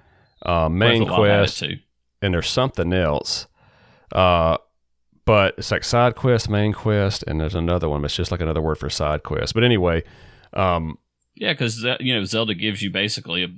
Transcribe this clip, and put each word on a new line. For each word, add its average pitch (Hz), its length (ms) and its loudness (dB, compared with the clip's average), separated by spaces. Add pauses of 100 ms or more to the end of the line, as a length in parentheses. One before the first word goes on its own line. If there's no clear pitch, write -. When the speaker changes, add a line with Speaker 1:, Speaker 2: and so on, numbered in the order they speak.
(460)
Speaker 1:
uh, 82 240 2
main 87 80 0
Speaker 2:
Breath 117 240 4
of 95 60 2
the - 40 -4
Wild 104 140 4
had 101 80 6
it 101 80 4
Speaker 1:
quest, - 160 -2
Speaker 2:
too. - 180 -6 (460)
Speaker 1:
and 98 100 0
there's 82 160 0
something 98 460 0
else. 78 520 -2 (680)
Uh, 85 440 2 (680)
but 104 320 4
it's - 120 -8
like - 140 -2
side 120 320 2
quest, 120 320 2
main 104 240 2
quest, 104 540 0
and 78 120 -2
there's 78 160 -2
another 85 360 0
one, 73 100 -2
but 71 60 -2
it's - 100 -6
just, 85 140 -4
like, 87 100 -4
another 80 220 -2
word 78 160 -2
for 76 100 -8
side 76 360 -2
quest. - 280 -4
But 113 120 0
anyway, 87 400 2 (500)
um, 85 420 0 (400)
Speaker 2:
Yeah, 107 180 -4
'cause, 117 320 -4
uh, 123 140 -2
you 127 140 -2
know, 104 100 -2
Zelda 110 280 -2
gives 98 300 -4
you 98 80 -4
basically 95 540 -2
a, 87 140 -4